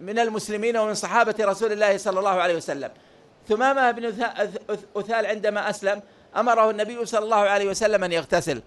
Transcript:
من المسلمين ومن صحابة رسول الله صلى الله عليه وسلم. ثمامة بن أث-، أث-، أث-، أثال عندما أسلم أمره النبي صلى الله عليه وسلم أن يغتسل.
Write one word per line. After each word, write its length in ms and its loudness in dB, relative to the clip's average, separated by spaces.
من 180 -4
المسلمين 580 -2
ومن 160 0
صحابة 460 2
رسول 320 0
الله 260 2
صلى 220 -2
الله 100 2
عليه 260 2
وسلم. 340 -6
ثمامة 420 2
بن 200 -6
أث-، 280 -6
أث-، 340 -4
أث-، 240 -8
أثال 280 -2
عندما 440 -2
أسلم 320 -2
أمره 320 4
النبي 360 -4
صلى 200 -2
الله 120 2
عليه 320 2
وسلم 340 2
أن 80 -2
يغتسل. 560 0